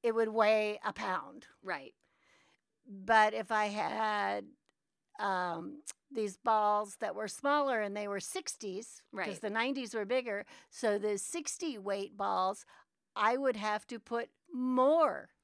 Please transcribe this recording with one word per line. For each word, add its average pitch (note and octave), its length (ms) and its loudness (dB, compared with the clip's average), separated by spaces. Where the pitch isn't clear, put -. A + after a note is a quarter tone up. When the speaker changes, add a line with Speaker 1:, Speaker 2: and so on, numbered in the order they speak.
Speaker 1:
it A#3 120 2
would A3+ 160 4
weigh G#3+ 540 4
a G3+ 80 -2
pound. F#3 540 -6
Speaker 2:
Right. D3 300 -8
Speaker 1:
But G#3+ 480 4
if A3 180 -4
I G#3+ 140 2
had, G#3 800 -2
um, F#3 640 -2
these G#3+ 280 -4
balls G#3 640 2
that G3+ 140 -4
were G#3+ 140 -6
smaller C#4 520 2
and G3+ 160 -2
they G#3 120 -4
were G3+ 120 -2
sixties, - 920 -8
'cause G#3+ 160 -8
Speaker 2:
Right. E3+ 140 -6
Speaker 1:
the G#3+ 100 -4
nineties A#3+ 440 -2
were G#3+ 120 -2
bigger, A3+ 400 -2
so G#3 280 0
the G3+ 200 0
sixty D#4 580 -6
weight G3+ 400 -6
balls, G3 480 0
I A3 220 2
would C4 200 2
have G#3+ 320 -4
to A#3 120 -8
put A#3 300 -4
more B3+ 800 4